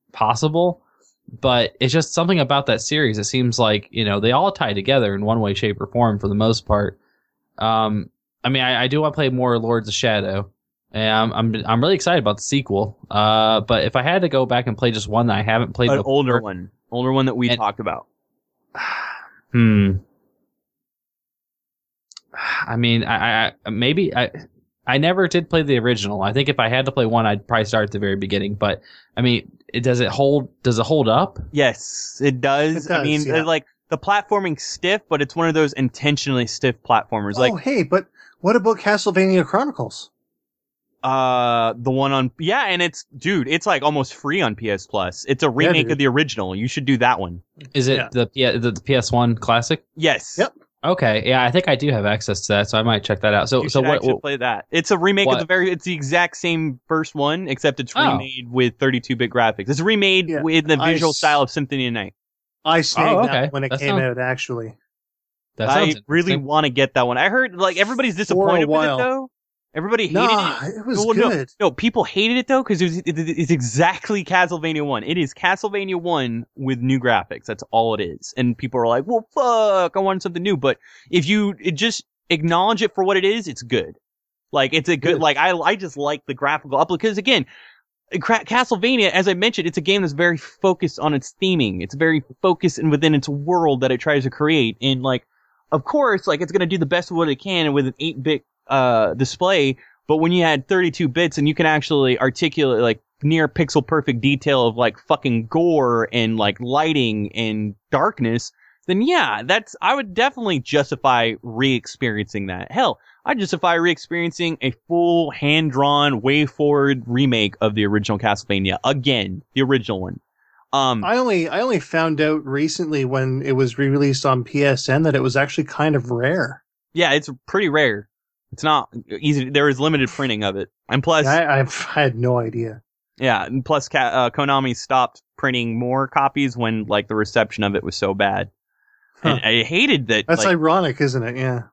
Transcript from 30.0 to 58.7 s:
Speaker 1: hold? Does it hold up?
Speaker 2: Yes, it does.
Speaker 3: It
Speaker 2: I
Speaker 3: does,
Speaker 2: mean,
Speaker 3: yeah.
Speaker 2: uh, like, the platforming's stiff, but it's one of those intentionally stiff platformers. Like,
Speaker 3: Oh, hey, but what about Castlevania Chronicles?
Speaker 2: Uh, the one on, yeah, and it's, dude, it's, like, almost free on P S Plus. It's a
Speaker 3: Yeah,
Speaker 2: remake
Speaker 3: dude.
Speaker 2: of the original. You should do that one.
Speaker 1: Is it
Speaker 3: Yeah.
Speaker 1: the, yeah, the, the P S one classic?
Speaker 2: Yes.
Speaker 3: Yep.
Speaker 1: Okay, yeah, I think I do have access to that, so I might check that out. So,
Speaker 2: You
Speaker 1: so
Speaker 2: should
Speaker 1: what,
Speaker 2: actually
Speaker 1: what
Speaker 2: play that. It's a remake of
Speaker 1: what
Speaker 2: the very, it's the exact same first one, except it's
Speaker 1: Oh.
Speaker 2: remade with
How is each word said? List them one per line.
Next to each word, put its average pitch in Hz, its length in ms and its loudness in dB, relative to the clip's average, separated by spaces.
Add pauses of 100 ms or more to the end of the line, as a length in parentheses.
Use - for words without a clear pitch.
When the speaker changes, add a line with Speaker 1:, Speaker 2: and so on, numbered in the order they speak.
Speaker 1:
hold? 139 400 2 (140)
Does 117 160 2
it 117 60 2
hold 147 240 2
up? 151 300 0 (120)
Speaker 2:
Yes, - 720 -4
it 135 180 0
does. 147 460 0
Speaker 3:
It - 40 -4
Speaker 2:
I 170 60 0
Speaker 3:
does, 143 80 -2
Speaker 2:
mean, 151 200 0
Speaker 3:
yeah. 156 160 0
Speaker 2:
uh, 156 40 -2
like, 160 200 0 (240)
the 160 80 -2
platforming's 202 640 -2
stiff, 196 460 -2
but 147 120 0
it's 139 140 -4
one 165 140 2
of 160 40 0
those 151 200 2
intentionally 135 760 -2
stiff - 360 -2
platformers. 104 520 0
Like, 127 180 4
Speaker 3:
Oh, 185 40 -6
hey, 233 260 -2
but 190 220 0 (340)
what 202 160 2
about 220 220 2
Castlevania 190 680 2
Chronicles? 202 680 -4 (920)
Speaker 2:
Uh, 123 720 2
the 120 140 -2
one 135 220 2
on, 131 260 2
yeah, 220 280 0
and 180 140 0
it's, 175 240 -4 (120)
dude, 156 320 -2
it's, 151 160 0
like, 160 160 0
almost 143 320 0
free 151 260 -4
on 117 160 0
P 107 160 -6
S 98 160 -4
Plus. 92 400 -4
It's 135 160 0
a 156 40 4
Speaker 3:
Yeah, 135 60 2
Speaker 2:
remake 160 340 2
Speaker 3:
dude. 120 60 -2
Speaker 2:
of 143 40 -2
the 139 100 2
original. 120 480 -2
You 110 140 -4
should 139 160 -6
do 135 140 2
that 120 200 2
one. 90 220 -8 (320)
Speaker 1:
Is 131 160 0
it 131 80 2
Speaker 3:
Yeah. 123 160 -4
Speaker 1:
the, 120 200 0
yeah, 127 200 2
the, 117 180 0
the 98 100 -10
P 135 140 0
S 123 160 0
one 120 240 2
classic? 117 480 0 (140)
Speaker 2:
Yes. 156 400 -2
Speaker 3:
Yep. 220 160 0 (300)
Speaker 1:
Okay, 135 440 2
yeah, 127 160 4
I 123 80 2
think 180 160 2
I 147 80 4
do 143 160 0
have 104 160 0
access 104 340 -2
to - 120 -2
that, 101 160 2
so 110 100 0
I - 20 0
might 110 220 2
check - 180 -2
that 107 140 2
out. 98 140 2
So, 131 120 2
Speaker 2:
You - 80 -4
Speaker 1:
so 139 120 2
Speaker 2:
should 131 60 2
Speaker 1:
what, 151 100 2
Speaker 2:
actually 127 160 0
Speaker 1:
what - 80 -4
Speaker 2:
play 143 160 -4
that. 117 340 -4
It's 165 180 0
a 202 80 4
remake 196 300 2
of - 60 2
Speaker 1:
what - 60 0
Speaker 2:
the 165 60 -4
very, 185 240 2
it's 180 160 -4
the 180 80 -4
exact 165 440 -2
same 160 500 -2
first 160 260 -2
one, 156 340 -2
except 135 320 -2
it's 123 160 -8
Speaker 1:
Oh. 269 180 2
Speaker 2:
remade 131 360 -6
with 123 300 2